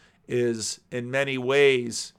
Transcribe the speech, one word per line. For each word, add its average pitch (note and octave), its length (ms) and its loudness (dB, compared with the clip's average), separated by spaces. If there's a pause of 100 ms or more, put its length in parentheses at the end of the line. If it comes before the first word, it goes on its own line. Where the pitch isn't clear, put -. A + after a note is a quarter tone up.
(260)
is, A#2+ 540 -2 (100)
in B2 220 -8
many C3+ 260 -2
ways, B2+ 800 2